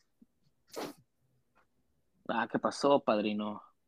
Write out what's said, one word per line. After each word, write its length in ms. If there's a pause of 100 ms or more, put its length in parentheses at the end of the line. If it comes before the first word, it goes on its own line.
(2250)
Ah, 220
¿qué 80
pasó, 420
padrino? 640 (260)